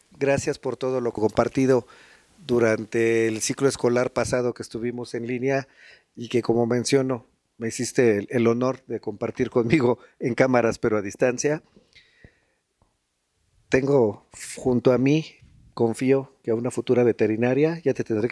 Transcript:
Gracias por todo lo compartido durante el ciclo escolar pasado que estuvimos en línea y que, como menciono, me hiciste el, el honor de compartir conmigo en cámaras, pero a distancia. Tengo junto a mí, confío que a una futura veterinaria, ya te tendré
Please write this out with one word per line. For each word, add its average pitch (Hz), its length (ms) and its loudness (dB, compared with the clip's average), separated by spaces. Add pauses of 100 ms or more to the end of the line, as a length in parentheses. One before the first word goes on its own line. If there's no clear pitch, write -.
(160)
Gracias 139 440 -2
por 123 160 -6
todo 131 240 -4
lo 117 120 -2
compartido 117 720 2 (640)
durante 113 800 0
el 110 140 -4
ciclo 135 260 -2
escolar 123 460 0
pasado 123 420 -2
que - 80 -14
estuvimos 120 520 -10
en 120 120 -8
línea 131 400 -4 (480)
y 120 140 -14
que, 117 140 0
como 117 240 2
menciono, 123 600 0 (320)
me 113 100 -6
hiciste 113 500 2
el, 101 120 -6
el 120 160 0
honor 123 400 0
de 113 140 -8
compartir 110 500 -6
conmigo 120 480 2 (220)
en 127 140 -4
cámaras, 120 440 2
pero 107 180 0
a 104 60 -2
distancia. 127 600 -2 (2000)
Tengo 131 600 2 (260)
junto 123 380 2
a 123 60 4
mí, 143 280 2 (480)
confío 131 680 0
que 117 80 -2
a - 20 2
una 120 160 -4
futura 120 320 0
veterinaria, 123 800 0
ya 131 120 0
te 120 100 -6
tendré 113 280 -2